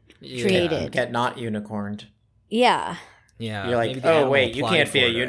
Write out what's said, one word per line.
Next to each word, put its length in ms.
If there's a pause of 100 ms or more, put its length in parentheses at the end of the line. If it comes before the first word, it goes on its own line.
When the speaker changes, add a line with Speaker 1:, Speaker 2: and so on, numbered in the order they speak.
(200)
Speaker 1:
Yeah. 240
Speaker 2:
created? 480
Speaker 3:
Get 200
not 260
unicorned. 680 (420)
Speaker 2:
Yeah. 480 (400)
Speaker 1:
Yeah, 300
Speaker 3:
You're 80
like, 140
Speaker 1:
maybe 100
the 100
Speaker 3:
"Oh, 40
Speaker 1:
animal 180
Speaker 3:
wait, 240
you 80
Speaker 1:
applied 140
Speaker 3:
can't 160
be 80
Speaker 1:
for 40
Speaker 3:
a 40
Speaker 1:
it 60 (140)